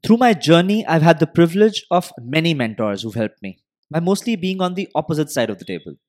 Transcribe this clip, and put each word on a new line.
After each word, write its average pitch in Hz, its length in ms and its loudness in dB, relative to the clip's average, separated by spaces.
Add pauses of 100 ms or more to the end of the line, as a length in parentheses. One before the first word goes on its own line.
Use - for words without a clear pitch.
Through 226 140 4
my 240 180 4
journey, 175 500 2
I've 160 160 2
had 160 180 6
the 160 60 4
privilege 185 640 2
of 175 300 -2
many 160 340 -2
mentors 110 480 -4
who've 113 140 -8
helped 110 260 -4
me, 95 220 -16 (260)
by 160 120 -4
mostly 196 340 -2
being 185 260 -4
on 180 140 -2
the 190 180 -6
opposite 151 380 -2
side 117 180 -2
of 98 80 -6
the - 80 -20
table. 85 300 -12 (140)